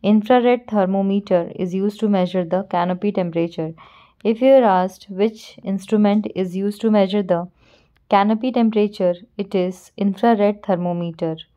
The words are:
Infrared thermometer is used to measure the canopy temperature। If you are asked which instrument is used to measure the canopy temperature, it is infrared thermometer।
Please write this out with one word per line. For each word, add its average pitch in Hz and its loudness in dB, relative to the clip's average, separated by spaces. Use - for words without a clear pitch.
Infrared 240 2
thermometer 196 0
is 180 -6
used 202 -2
to 220 -2
measure 180 0
the 180 -2
canopy 180 -2
temperature। 170 -4
If 226 -2
you 262 6
are 247 6
asked 185 -2
which 208 -4
instrument 202 0
is 180 -4
used 202 -4
to 226 0
measure 208 2
the 180 -2
canopy 220 2
temperature, 208 0
it 196 -8
is 185 -2
infrared 202 0
thermometer। 170 -4